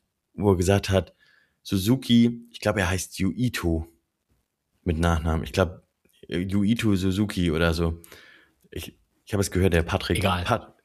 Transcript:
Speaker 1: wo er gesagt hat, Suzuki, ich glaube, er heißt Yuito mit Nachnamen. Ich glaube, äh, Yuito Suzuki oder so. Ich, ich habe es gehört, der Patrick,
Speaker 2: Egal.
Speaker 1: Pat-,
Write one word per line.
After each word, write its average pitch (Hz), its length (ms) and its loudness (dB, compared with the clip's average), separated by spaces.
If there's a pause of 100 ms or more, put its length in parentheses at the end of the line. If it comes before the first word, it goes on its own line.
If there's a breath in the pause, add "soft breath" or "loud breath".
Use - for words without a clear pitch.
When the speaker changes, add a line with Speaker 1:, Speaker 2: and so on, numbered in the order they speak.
(340)
Speaker 1:
wo 101 180 2
er 92 60 4
gesagt 98 320 2
hat, 95 240 0 (480)
Suzuki, 117 920 2
ich - 80 -20
glaube, 104 220 0
er 87 80 0
heißt - 300 -6
Yuito 92 680 -2 (960)
mit 85 140 -2
Nachnamen. 82 460 0
Ich - 100 -12
glaube, 87 300 -2 (440)
äh, 85 120 -6
Yuito 101 560 0
Suzuki 95 560 0
oder 85 220 2
so. 85 280 -2 (720 soft breath)
Ich, - 260 -14 (280)
ich - 80 -10
habe 101 80 0
es 90 100 -2
gehört, 90 220 2
der 82 100 4
Patrick, 92 340 -2
Speaker 2:
Egal. 92 260 -2
Speaker 1:
Pat-, 110 300 -4 (120)